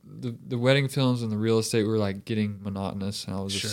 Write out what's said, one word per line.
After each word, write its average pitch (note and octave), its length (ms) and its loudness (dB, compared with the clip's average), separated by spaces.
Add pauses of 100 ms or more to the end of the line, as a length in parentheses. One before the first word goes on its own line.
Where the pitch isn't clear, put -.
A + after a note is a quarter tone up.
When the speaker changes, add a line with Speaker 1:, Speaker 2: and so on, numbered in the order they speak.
Speaker 1:
the, A#2+ 300 -8 (120)
the B2 120 -4
wedding C3+ 300 4
films B2+ 340 2
and A2 80 -2
the G#2+ 60 0
real A2+ 220 4
estate A2 260 2
were, A2 140 2
like, G2 260 0
getting G#2 380 -2
monotonous, G2 640 -4
and - 100 -6
I F#2+ 40 -4
was G2 120 -4
just G2 100 -2
Speaker 2:
Sure. G#2+ 100 -4